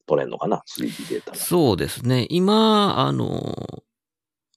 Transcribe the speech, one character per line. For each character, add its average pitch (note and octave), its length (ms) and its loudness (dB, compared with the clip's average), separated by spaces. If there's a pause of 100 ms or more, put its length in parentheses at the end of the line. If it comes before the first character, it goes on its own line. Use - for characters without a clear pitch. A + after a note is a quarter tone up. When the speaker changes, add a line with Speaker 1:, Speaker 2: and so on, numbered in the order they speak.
Speaker 1:
撮 D2+ 80 0
れ C#2 120 2
ん A#1 40 -8
の - 80 -8
か E2 80 -4
な、 - 200 -2
ス - 160 -12
リ A#1+ 60 -2
ー A1 100 -10
デ - 40 -10
ィ - 40 -12
ー - 80 -6
デ - 60 -4
ー - 40 -14
タ - 80 -14
が。 - 40 -12
Speaker 2:
そ D#3+ 360 2
う F2+ 40 2
で C#2+ 120 -2
す - 180 -6
ね。 B2+ 220 2
今、 G#3 720 4
あ C#3 120 2
の、 - 680 -4 (760)